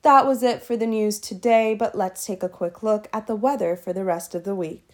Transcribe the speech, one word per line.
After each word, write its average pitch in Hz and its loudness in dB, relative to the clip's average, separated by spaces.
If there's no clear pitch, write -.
That 269 8
was 247 0
it 240 0
for 233 -4
the 220 -2
news 214 0
today, 226 2
but 214 -2
let's 185 -4
take 185 -6
a 180 -4
quick 175 -8
look 214 0
at 220 -6
the 226 -4
weather 208 0
for 180 -10
the 190 -4
rest 170 -4
of 170 -6
the 196 -4
week. 170 -8